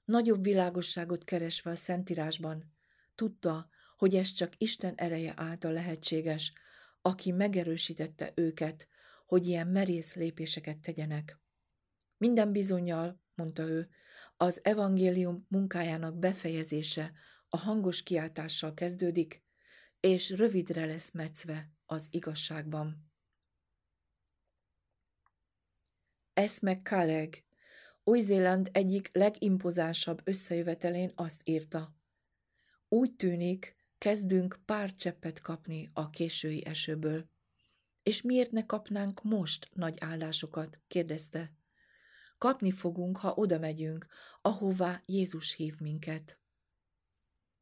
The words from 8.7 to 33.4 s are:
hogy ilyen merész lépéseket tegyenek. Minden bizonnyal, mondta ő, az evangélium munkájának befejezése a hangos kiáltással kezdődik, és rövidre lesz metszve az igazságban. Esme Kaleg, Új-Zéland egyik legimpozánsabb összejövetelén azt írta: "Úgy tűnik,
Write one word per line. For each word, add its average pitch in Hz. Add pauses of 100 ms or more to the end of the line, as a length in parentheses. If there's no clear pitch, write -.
hogy 180
ilyen 170
merész 185
lépéseket 160
tegyenek. 151 (800)
Minden 226
bizonnyal, 180 (140)
mondta 160
ő, 160 (480)
az 175
evangélium 190
munkájának 170
befejezése 160 (380)
a -
hangos 196
kiáltással 156
kezdődik, 175 (560)
és 185
rövidre 185
lesz 160
metszve 156 (140)
az 156
igazságban. 156 (3250)
Esme 196
Kaleg, 160 (580)
Új-Zéland 190
egyik 196
legimpozánsabb 180
összejövetelén 175
azt 165
írta: 160 (920)
"Úgy 240
tűnik, 180 (220)